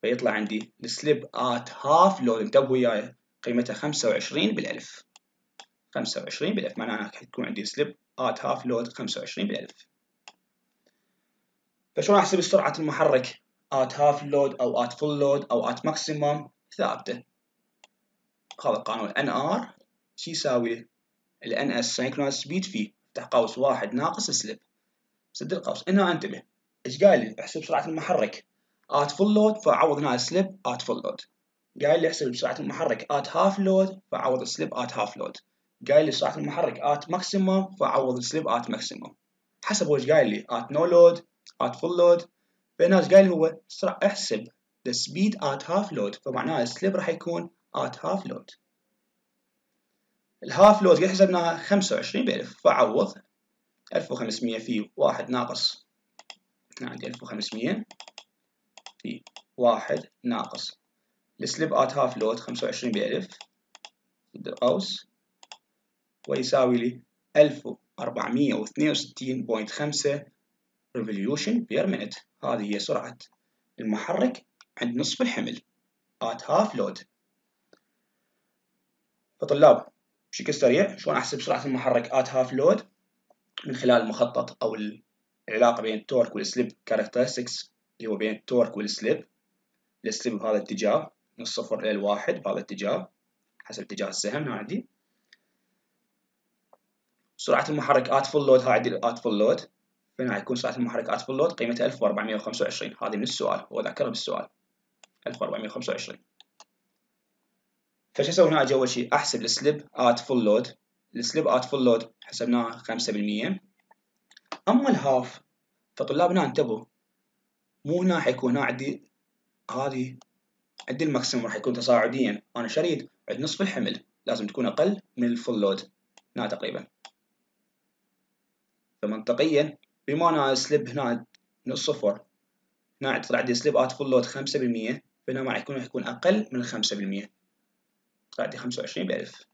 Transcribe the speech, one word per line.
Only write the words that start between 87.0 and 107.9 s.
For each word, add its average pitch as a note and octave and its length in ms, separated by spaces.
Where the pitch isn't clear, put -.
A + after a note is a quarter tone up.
اللي A2 120
هو G2 40
بين G#2+ 180
التورك A#2 420
والسليب. G#2 500
السليب A2 340
بهذا G#2+ 180
الاتجاه G#2+ 560
من - 40
الصفر - 380
الى G#2+ 100
الواحد G2+ 440
بهذا G2 220
الاتجاه G2+ 540
حسب - 180
اتجاه G2 260
السهم G#2+ 340
هنا C3 120
عندي. A2 320
سرعة C3+ 320
المحرك C#3 400
at C3+ 180
full C#3+ 220
load، B2+ 180
هاي B2+ 60
عندي A2+ 180
at A#2 280
full G#2+ 240
load، B2+ 240
فهنا B2 160
حيكون G#2 220
سرعة A#2+ 200
المحرك A#2 340
at G#2+ 100
full C3 200
load D#3+ 120
قيمتها A#2 340
ألف - 160
وأربعمية G#2+ 320
وخمسة - 280
وعشرين، G#2 400
هذه G#2+ 140
من G#2 60
السؤال، - 500
هو - 80
ذكرها - 280
بالسؤال، - 400
ألف A#2+ 160
وأربعمية G#2+ 240
وخمسة A#2+ 240
وعشرين. - 320